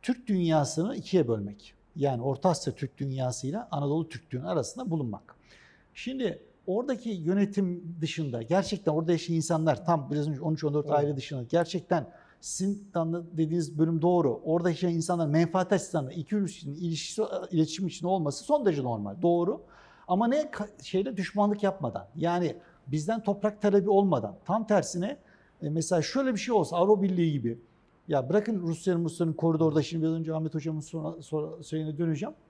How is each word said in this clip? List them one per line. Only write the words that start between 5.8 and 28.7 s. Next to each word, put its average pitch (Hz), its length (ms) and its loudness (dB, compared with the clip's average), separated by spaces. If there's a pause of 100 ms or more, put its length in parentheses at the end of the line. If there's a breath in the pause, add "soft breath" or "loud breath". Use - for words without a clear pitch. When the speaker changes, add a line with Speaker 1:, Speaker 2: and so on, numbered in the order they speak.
Speaker 1:
Şimdi 247 440 -4 (280)
oradaki 240 440 -2
yönetim 180 920 0
dışında 143 420 -2
gerçekten 180 500 0
orada 160 200 2
yaşayan 165 220 0
insanlar, 160 520 2
tam 151 240 2
biraz 147 180 0
önce 143 120 -4
on 156 140 0
üç 151 100 -4
on 143 100 0
dört 147 120 2
Speaker 2:
Evet. 151 120 4
Speaker 1:
aile 147 180 2
dışında 131 260 -8
gerçekten 165 640 0 (340 loud breath)
sizin 202 540 -4
anla-, 170 380 -2
dediğiniz 156 460 0
bölüm 165 240 2
doğru. 170 420 4
Orada 170 260 2
yaşayan 170 240 0
insanlar 170 320 0
menfaat 170 460 2
açısından 160 380 0
iki 175 260 -4
ülke 196 160 0
için 143 220 -10
ilişkisi, 165 480 -4 (280)
iletişim 165 360 0
için 160 200 -6
olması 170 380 0
son 285 220 2
derece 151 160 2
normal. 110 400 -4
Doğru. 170 380 2 (480 loud breath)
Ama 208 200 2
ne 277 140 2
ka-, 254 400 -8
şeyle 208 340 -2
düşmanlık 208 460 0
yapmadan, 190 440 -2 (100)
yani 170 400 0 (300 loud breath)
bizden 156 360 -2
toprak 202 400 -2
talebi 202 280 4
olmadan, 175 540 4
tam 214 220 -2
tersine, 202 500 0 (460 soft breath)
e, 156 80 -4
mesela 160 320 2
şöyle 262 300 0
bir 208 60 -2
şey 247 160 -2
olsa, 170 220 2
Avrupa 190 260 6
Birliği 180 300 2
gibi, 117 260 -2 (500)
ya 135 200 0
bırakın 208 340 0
Rusya'nın, 170 420 0